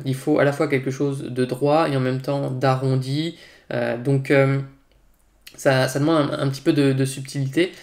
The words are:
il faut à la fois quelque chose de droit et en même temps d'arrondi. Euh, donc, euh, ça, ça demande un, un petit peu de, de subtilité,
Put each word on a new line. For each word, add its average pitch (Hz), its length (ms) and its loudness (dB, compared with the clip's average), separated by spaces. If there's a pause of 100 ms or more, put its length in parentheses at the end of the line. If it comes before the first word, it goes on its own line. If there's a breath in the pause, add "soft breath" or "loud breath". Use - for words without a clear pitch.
il 131 100 -2
faut 147 240 0
à - 60 6
la 143 80 4
fois 156 140 -2
quelque 135 260 0
chose 139 300 -4
de 123 220 -4
droit 147 440 0
et 139 80 -2
en 131 40 0
même 131 220 -2
temps 139 280 -2
d'arrondi. 131 840 0 (360 loud breath)
Euh, 120 260 -2
donc, 135 320 0
euh, 139 300 4 (960)
ça, 131 320 2
ça 143 100 -4
demande 147 320 2
un, - 80 -6
un 143 100 0
petit 135 140 -6
peu 165 100 2
de, 139 200 4
de 135 120 2
subtilité, 135 680 -2 (100)